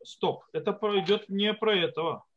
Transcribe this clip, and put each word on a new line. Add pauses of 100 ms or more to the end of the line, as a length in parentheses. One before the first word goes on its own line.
Стоп.
Это
про-,
идёт
не
про
этого. (120)